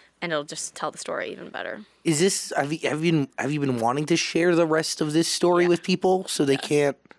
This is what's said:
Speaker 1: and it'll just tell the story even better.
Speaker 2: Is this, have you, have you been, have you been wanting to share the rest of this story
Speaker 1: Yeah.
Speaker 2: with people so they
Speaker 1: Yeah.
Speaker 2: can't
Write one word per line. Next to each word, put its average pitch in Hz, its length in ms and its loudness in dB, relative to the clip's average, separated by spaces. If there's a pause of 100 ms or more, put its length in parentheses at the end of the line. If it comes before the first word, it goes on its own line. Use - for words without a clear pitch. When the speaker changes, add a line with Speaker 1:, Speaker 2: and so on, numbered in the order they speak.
(220)
Speaker 1:
and 170 100 -4
it'll 147 120 -2
just - 300 -12
tell - 160 -6
the - 80 -14
story - 320 -8
even - 200 -14
better. - 320 -10 (220)
Speaker 2:
Is 156 160 2
this, - 360 0
have 143 160 -2
you, 143 160 -4
have 151 160 -2
you 170 80 2
been, 147 160 2 (100)
have 135 140 -4
you 151 80 -2
been 131 200 -2
wanting 127 260 0
to 165 100 2
share 170 380 2
the 165 120 4
rest 156 360 0
of 151 100 -4
this 160 160 2
story 175 360 4
Speaker 1:
Yeah. 180 40 2
Speaker 2:
with 170 140 2
people 185 440 0
so - 200 0
they 135 80 4
Speaker 1:
Yeah. 135 60 0
Speaker 2:
can't 147 360 2 (220)